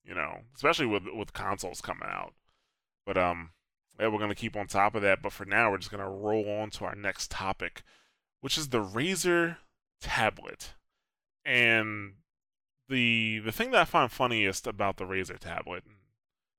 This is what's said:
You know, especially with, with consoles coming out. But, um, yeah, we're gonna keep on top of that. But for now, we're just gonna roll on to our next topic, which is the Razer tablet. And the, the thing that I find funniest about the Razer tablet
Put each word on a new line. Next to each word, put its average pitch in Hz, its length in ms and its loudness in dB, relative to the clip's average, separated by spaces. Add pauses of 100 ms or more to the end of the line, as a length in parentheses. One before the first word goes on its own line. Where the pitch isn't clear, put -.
You 92 100 -14
know, 82 240 -4 (160)
especially 156 320 2
with, 101 160 0 (100)
with 104 200 -8
consoles 98 480 -6
coming - 280 -8
out. 50 260 -8 (680)
But, 95 140 0
um, 87 320 2 (480)
yeah, 110 100 2
we're 107 120 0
gonna 104 160 -2
keep 110 200 -6
on 101 120 -6
top 104 260 4
of 104 80 0
that. 98 200 4
But 101 100 -4
for 101 120 -12
now, 104 280 4
we're 95 60 0
just 92 120 -8
gonna 98 180 -6
roll 104 400 0 (120)
on 107 100 -6
to - 140 -10
our 92 100 -4
next 101 380 -4
topic, 95 500 -4 (580)
which 135 160 -2
is 151 120 -4
the 120 160 2
Razer 170 720 2 (440)
tablet. - 760 -2 (680)
And 110 680 4 (760)
the, 113 560 2
the 110 80 -2
thing 254 200 -2
that 208 80 6
I 165 40 8
find 147 280 4
funniest 110 560 0
about 101 300 0
the 95 60 -6
Razer 92 340 -4
tablet 87 440 -8 (760)